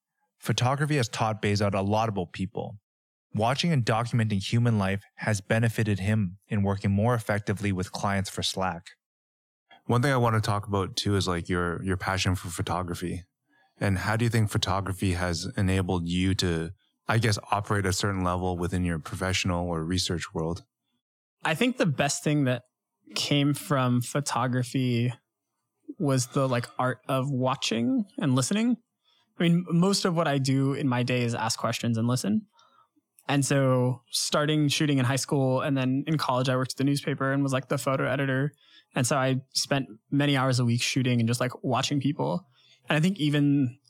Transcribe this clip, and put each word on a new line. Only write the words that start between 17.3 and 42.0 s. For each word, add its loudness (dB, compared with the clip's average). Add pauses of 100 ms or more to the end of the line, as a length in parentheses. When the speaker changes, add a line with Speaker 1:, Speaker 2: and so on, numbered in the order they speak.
Speaker 1:
operate 0
a 0
certain -2
level 0
within -2
your -2
professional -2
or -4
research -4
world? -4 (800)
Speaker 2:
I 0
think 0
the 2
best -2
thing 2
that -2 (500)
came 2
from 0
photography 0 (840)
was 2
the, 0
like, 0 (100)
art -2
of -2
watching 0 (140)
and 2
listening. 2 (600)
I 2
mean, 4
most 2
of 2
what 2
I 2
do 2
in -2
my 2
day 0
is -2
ask -4
questions -2
and 2
listen. 0 (840)
And 2
so 2
starting 2
shooting 2
in 2
high 0
school 0
and 0
then 0
in 0
college, 0
I 2
worked -2
at -14
the 0
newspaper 0
and 0
was, 0
like, -2
the -2
photo 0
editor. 0 (400)
And 0
so 2
I 2 (160)
spent -2 (240)
many 2
hours 2
a 2
week 2
shooting 0
and 2
just, 0
like, -4
watching 0
people. -2 (420)